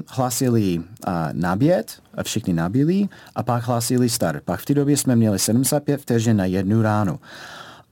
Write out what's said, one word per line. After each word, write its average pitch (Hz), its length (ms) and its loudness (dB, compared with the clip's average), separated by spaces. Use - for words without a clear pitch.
hlásili, 117 760 0
eh, 98 40 -2
náběh, 98 520 0
a - 100 -8
všichni 101 300 -4
nabili, 143 560 0
a - 80 -6
pak 120 240 -2
hlásili 123 420 0
start. 82 340 -2
Pak 90 160 -4
v - 60 -14
té - 80 0
době 143 240 2
jsme 127 180 2
měli 107 240 4
sedmdesát 131 440 0
pět 143 180 -2
vteřin 117 360 2
na 95 80 2
jednu 95 360 2
ránu. 107 380 0